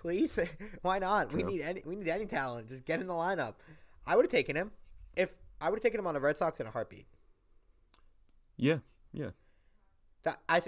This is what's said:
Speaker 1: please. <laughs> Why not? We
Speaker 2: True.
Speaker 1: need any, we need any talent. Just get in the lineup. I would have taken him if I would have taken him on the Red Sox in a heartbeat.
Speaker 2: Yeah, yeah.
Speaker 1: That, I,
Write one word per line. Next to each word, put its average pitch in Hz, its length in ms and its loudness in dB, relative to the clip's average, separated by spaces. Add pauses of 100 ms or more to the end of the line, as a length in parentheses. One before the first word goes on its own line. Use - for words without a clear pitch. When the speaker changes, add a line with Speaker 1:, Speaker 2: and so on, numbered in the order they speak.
Speaker 1:
please. 185 360 0 (220)
<laughs> - 240 -12
Why 185 160 2
not? 190 340 2
We - 80 0
Speaker 2:
True. 180 100 -2
Speaker 1:
need 175 120 -2
any, 180 200 -4
we 160 120 -6
need 202 140 -6
any 196 180 -2
talent. 123 420 -4
Just 127 160 -14
get 160 160 0
in 185 60 -6
the 180 60 -4
lineup. 165 420 -2 (500)
I 160 100 4
would 254 100 8
have - 60 -4
taken 143 240 2
him 190 160 -4 (440)
if 180 200 2 (240)
I 156 100 0
would 208 80 2
have 226 60 -4
taken 220 160 4
him 196 60 -4
on 170 80 0
the 147 60 0
Red 147 180 4
Sox 160 220 0
in 113 80 -4
a 107 40 -10
heartbeat. - 360 -6 (1500)
Speaker 2:
Yeah, 143 240 2 (340)
yeah. 120 180 -8 (920)
Speaker 1:
That, - 240 -4
I, 170 200 6